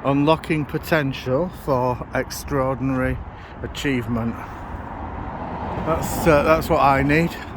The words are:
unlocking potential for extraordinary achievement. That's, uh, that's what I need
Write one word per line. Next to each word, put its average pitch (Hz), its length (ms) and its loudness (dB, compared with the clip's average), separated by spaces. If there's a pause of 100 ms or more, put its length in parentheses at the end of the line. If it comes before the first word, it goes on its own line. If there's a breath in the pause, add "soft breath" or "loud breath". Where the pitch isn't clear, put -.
unlocking 147 600 4
potential 143 840 0 (140)
for 127 500 0
extraordinary 131 1040 -2 (460 loud breath)
achievement. 117 720 -2 (1500 loud breath)
That's, 156 420 0
uh, 147 160 8
that's 156 260 4
what 156 120 2
I 135 220 6
need 156 280 4 (260)